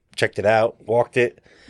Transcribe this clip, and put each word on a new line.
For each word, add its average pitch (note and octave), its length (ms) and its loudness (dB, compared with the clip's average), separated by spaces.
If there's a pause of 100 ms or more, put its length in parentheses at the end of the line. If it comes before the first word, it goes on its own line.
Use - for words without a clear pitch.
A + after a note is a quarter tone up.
(160)
checked - 220 -6
it G2 80 -6
out, A2 400 -2
walked A#2 320 0
it, A#2+ 220 -2 (300)